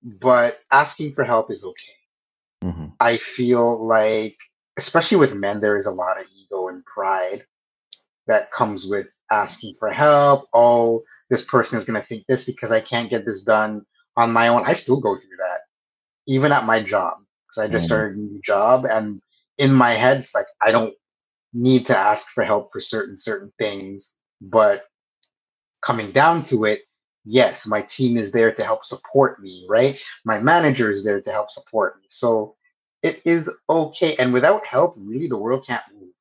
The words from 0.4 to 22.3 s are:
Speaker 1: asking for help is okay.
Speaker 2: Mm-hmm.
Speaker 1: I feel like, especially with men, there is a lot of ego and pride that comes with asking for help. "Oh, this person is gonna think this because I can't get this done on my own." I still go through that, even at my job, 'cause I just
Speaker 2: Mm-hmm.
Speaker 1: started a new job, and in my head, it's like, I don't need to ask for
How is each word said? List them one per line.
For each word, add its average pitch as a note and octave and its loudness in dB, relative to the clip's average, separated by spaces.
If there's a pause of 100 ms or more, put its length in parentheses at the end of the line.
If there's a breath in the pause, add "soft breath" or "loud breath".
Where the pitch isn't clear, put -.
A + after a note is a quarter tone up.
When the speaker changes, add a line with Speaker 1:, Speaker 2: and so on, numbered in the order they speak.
Speaker 1:
asking D3 0
for C#3+ -2
help A2+ 0
is G2 -12
okay. - -18 (680)
Speaker 2:
Mm-hmm. E2 -8 (120)
Speaker 1:
I A#2 2
feel A#2+ 0
like, A2 0 (400)
especially - 0
with C3+ 4
men, G2+ -4
there G#2 2
is G2 -4
a G#2 -4
lot F#2 -6
of F#2+ -16 (180)
ego F#2+ -8
and F2+ -14
pride F#2+ -6 (840)
that G#2+ 0
comes G2+ -4
with G2 -6 (240)
asking G#2 -4
for G#2+ -4
help. C#3+ 4
"Oh, A#2 4 (260 soft breath)
this B2 -2
person - 0
is G2+ -6
gonna A2 -4
think A2 -14
this B2+ 0
because A#2 -8
I A2 2
can't A#2 -6
get A2+ -4
this G2+ -8
done G#2+ 0 (320)
on A#2 2
my A#2 4
own." A#2+ 2
I C#3 2
still C3+ 0
go G#2+ -2
through F#2 -20
that, F2+ -6 (680)
even C3+ 2
at B2+ 2
my A2+ 2
job, F#2+ -4 (280)
'cause - -6
I G#2+ -4
just G2+ -2
Speaker 2:
Mm-hmm. - -4
Speaker 1:
started G#2 -2
a G#2 -10
new G2+ -12
job, A2+ 2
and G#2+ -4 (380)
in C3+ 4
my B2 6
head, B2 2
it's - -10
like, G#2 -2 (140)
I A2 4
don't A2+ 0 (600)
need B2 2
to A#2+ 2
ask G#2+ 0
for - -4